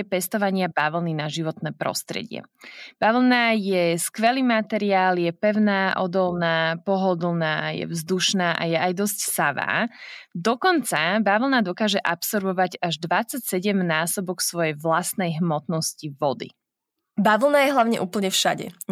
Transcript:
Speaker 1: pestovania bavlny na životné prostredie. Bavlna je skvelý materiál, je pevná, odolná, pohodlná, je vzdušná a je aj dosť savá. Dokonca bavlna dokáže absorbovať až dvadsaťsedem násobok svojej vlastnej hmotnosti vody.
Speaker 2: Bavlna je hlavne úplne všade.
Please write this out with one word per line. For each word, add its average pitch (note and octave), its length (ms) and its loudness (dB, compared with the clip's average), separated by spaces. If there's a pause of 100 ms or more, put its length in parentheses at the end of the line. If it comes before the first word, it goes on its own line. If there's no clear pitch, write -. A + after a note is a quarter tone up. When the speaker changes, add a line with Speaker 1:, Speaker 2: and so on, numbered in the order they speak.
Speaker 1:
pestovania F#3+ 640 0
bavlny D#3+ 400 0
na D3+ 160 -4
životné D#3 480 -6
prostredie. - 720 -6 (560)
Bavlna A#3+ 480 4
je F3+ 480 2
skvelý B3 480 0
materiál, G3+ 720 2
je E3+ 160 0
pevná, G#3 640 2
odolná, E3+ 880 0
pohodlná, E3+ 880 0
je E3+ 80 -6
vzdušná E3+ 720 0
a - 80 -2
je E3 160 0
aj F3+ 160 0
dosť G3+ 320 -2
savá. D#3 640 0 (400)
Dokonca A3 880 0
bavlna A3 480 2
dokáže G3+ 320 0
absorbovať F#3 800 -2
až E3+ 160 -2
dvadsaťsedem G3 880 -2
násobok E3+ 560 -2
svojej D#3 400 -2
vlastnej E3 640 -2
hmotnosti D#3 720 -4
vody. - 400 -4 (600)
Speaker 2:
Bavlna A3+ 480 4
je C4+ 80 2
hlavne A#3 320 2
úplne F#3+ 240 -2
všade. E3 480 -2 (160)